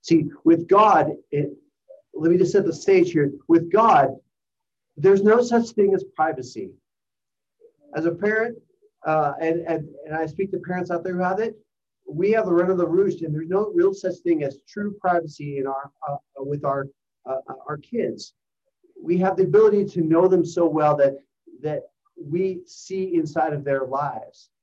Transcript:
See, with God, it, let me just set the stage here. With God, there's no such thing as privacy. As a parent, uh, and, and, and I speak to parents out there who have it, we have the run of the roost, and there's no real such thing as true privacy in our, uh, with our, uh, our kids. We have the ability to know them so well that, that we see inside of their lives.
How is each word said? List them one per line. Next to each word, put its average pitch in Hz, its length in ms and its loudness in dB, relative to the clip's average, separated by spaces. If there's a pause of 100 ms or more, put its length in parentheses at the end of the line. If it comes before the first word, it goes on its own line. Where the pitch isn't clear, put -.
See, - 300 0 (140)
with 165 240 4
God, 196 440 4 (180)
it, 147 200 -4 (640)
let 160 180 0
me 180 60 4
just 180 160 2
set 202 140 2
the 160 80 -2
stage 185 380 2
here. 147 200 0 (160)
With 170 240 4
God, - 480 4 (800)
there's 196 240 6
no 214 180 6
such 233 300 0
thing 196 240 2
as 180 100 -2
privacy. 127 680 -6 (1200)
As 156 100 -6
a 170 60 0
parent, 220 480 -2 (480)
uh, 156 340 0
and, 165 200 -2
and, 160 280 -6 (160)
and 156 100 -12
I 160 120 -4
speak 190 240 -6
to 185 80 -6
parents 180 320 -6
out 175 140 -6
there 185 100 -6
who 180 80 -2
have 185 180 -2
it, 220 160 -6 (500)
we 175 260 -2
have 220 120 2
the 180 80 -2
run 175 180 2
of 185 60 2
the 175 100 0
roost, 175 360 0
and 151 120 -6
there's 160 140 -6
no 202 260 -2
real 185 200 2
such 185 240 -6
thing 165 240 0
as 139 160 -6 (100)
true 208 320 -8
privacy 151 560 -4
in 135 100 -4
our, 135 240 -8 (160)
uh, 143 100 -6 (200)
with 143 300 -6
our, 139 200 -4 (380)
uh, 131 160 -8 (260)
our 151 120 -8
kids. 196 560 -8 (680)
We - 160 -2
have 190 200 0
the 185 60 4
ability 202 420 4
to 175 160 -4
know 165 260 4
them 180 160 4
so 170 220 -2
well 151 320 2
that, 139 180 2 (460)
that 151 220 -6 (300)
we 180 520 -4
see 190 480 -8
inside 156 400 -2
of 143 100 -8
their 135 220 -2
lives. 135 640 -10 (120)